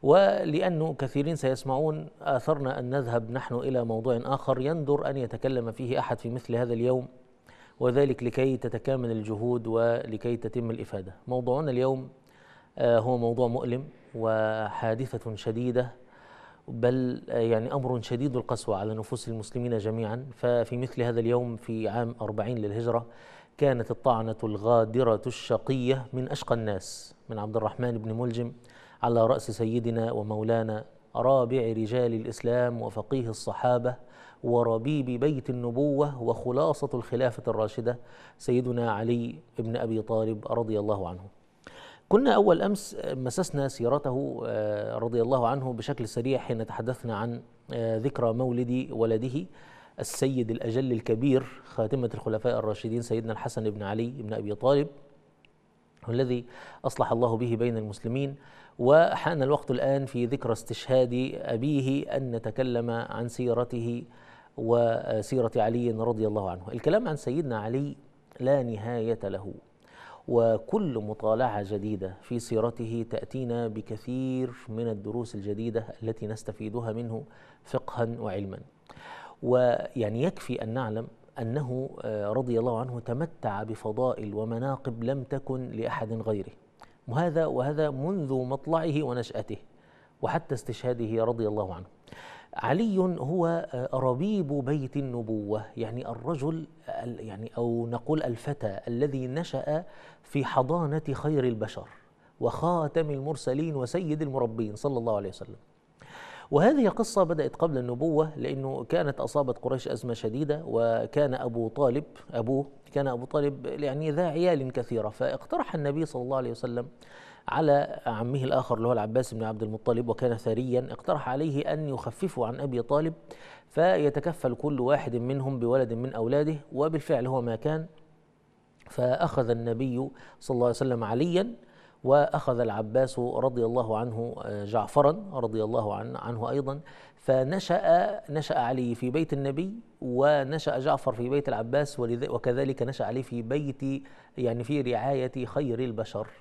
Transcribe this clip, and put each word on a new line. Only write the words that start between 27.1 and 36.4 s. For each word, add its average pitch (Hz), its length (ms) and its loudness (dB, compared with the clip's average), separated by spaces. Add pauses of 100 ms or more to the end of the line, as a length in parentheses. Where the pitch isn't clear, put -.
من 110 100 -6
عبد 107 160 -6
الرحمن 117 420 0
بن 110 160 -4
ملجم 120 380 -4 (520)
على 117 240 6
رأس - 240 2
سيدنا 113 600 0
ومولانا 110 720 0 (300)
رابع 123 460 4
رجال 113 520 0
الإسلام 117 680 0
وفقيه 113 480 -4
الصحابة 120 680 0 (480)
وربيب 120 640 2
بيت 127 440 0
النبوة 135 760 0
وخلاصة 127 680 2